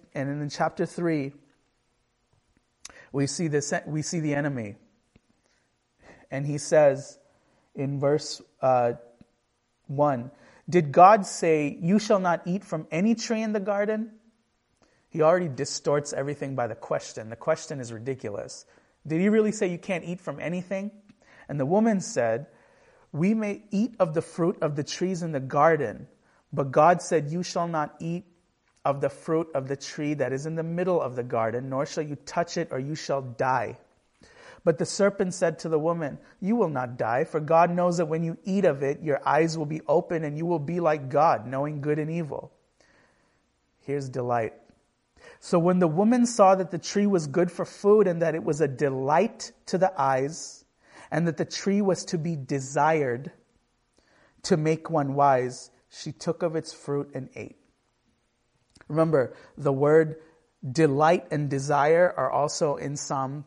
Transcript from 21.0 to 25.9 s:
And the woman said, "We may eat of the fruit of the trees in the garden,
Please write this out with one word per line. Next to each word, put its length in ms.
And 120
the 80
woman 340
said, 460
"We 240
may 340
eat 300
of 160
the 80
fruit 380
of 140
the 80
trees 380
in 100
the 80
garden, 680